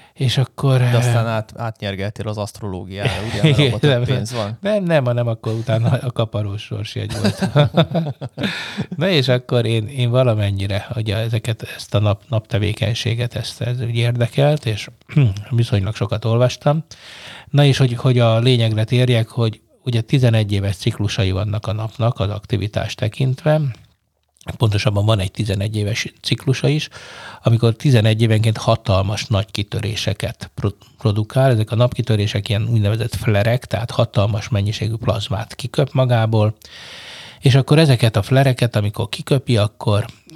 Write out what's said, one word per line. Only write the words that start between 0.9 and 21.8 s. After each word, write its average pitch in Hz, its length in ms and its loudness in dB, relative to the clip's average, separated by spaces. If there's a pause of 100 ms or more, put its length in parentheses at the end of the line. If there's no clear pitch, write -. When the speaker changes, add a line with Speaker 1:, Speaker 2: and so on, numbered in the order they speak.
Speaker 2:
aztán 117 280 2
Speaker 1:
ö, - 40 -2
Speaker 2:
át-, 110 260 -4
átnyergeltél 104 720 -6
az 107 100 -4
asztrológiára, 98 720 -8 (220)
ugye? - 100 -4
Speaker 1:
<laughs> - 20 2
Speaker 2:
Mert 147 140 4
Speaker 1:
Igen, 147 100 4
Speaker 2:
abban 120 120 -2
több 151 120 2
Speaker 1:
nem, 123 120 2
Speaker 2:
pénz 127 300 -2
van. 113 280 -4
Speaker 1:
nem, 202 220 0
nem, 160 220 2
hanem 120 220 0
akkor 113 260 -4
utána 113 360 0
a 123 220 0
kaparós 104 500 -4
sorsjegy 104 500 -8 (100)
volt. 196 280 0 (600)
<laughs> - 880 -8
Na 151 120 0
és 139 180 2
akkor 123 380 0
én, 113 220 0
én 131 220 -2
valamennyire, 101 840 0
ugye, 110 200 -2
ezeket, 113 480 -4 (120)
ezt - 200 -8
a 101 40 4
nap-, 101 300 2
naptevékenységet, 110 1080 -2
ezt, - 260 -8
ez 123 200 -4
úgy 117 140 -4
érdekelt, 120 680 0
és 107 220 -4 (280)
<clears throat> 147 60 6 (280)
viszonylag 107 460 0
sokat 104 300 -4
olvastam. 123 580 2 (680)
Na 143 160 4
és 135 120 4
hogy, 127 160 2
hogy 123 260 2
a 113 200 4
lényegre 117 440 2
térjek, 123 440 2
hogy 113 340 -2 (220)
ugye 117 180 0
tizenegy 113 500 2
éves 98 240 0
ciklusai 101 560 -2
vannak 101 360 -2
a 113 60 -4
napnak 110 460 -2